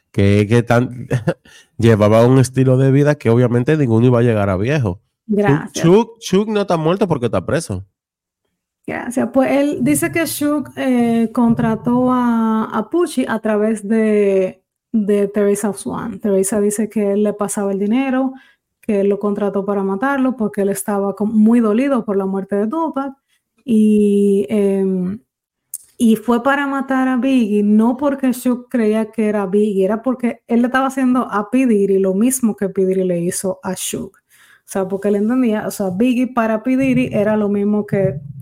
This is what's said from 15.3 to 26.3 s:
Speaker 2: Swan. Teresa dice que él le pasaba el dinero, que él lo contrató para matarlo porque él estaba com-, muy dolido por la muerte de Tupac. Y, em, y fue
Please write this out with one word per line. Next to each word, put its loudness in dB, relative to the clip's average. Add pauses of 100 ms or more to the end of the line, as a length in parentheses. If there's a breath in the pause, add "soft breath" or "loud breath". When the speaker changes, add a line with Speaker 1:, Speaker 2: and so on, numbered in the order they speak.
Speaker 2:
Swan. -10
Teresa 0
dice -2
que -2
él 0
le 0
pasaba -4
el -4
dinero, -2 (480 loud breath)
que -2
él 2
lo 0
contrató -2
para -2
matarlo -2
porque -4
él 0
estaba -4
com-, -2
muy 4
dolido 0
por -2
la 0
muerte -4
de 0
Tupac. -4 (500)
Y, 4
em, -2 (760)
y 4
fue 0